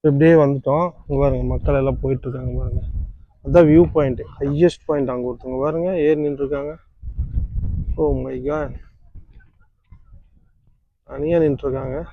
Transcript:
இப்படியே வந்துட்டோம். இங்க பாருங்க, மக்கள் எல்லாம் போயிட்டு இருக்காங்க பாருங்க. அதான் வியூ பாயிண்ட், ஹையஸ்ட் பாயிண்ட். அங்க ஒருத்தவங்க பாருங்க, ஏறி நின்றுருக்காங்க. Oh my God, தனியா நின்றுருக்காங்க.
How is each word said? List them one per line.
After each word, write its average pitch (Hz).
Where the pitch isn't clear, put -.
இப்படியே 151
வந்துட்டோம். 139
இங்க 143
பாருங்க, 131
மக்கள் 139
எல்லாம் 135
போயிட்டு 135
இருக்காங்க 127
பாருங்க. 110
அதான் 160
வியூ 165
பாயிண்ட், 135
ஹையஸ்ட் 143
பாயிண்ட். 139
அங்க 123
ஒருத்தவங்க 127
பாருங்க, 165
ஏறி 151
நின்றுருக்காங்க. 143
Oh 151
my 131
God, 147
தனியா 147
நின்றுருக்காங்க. 135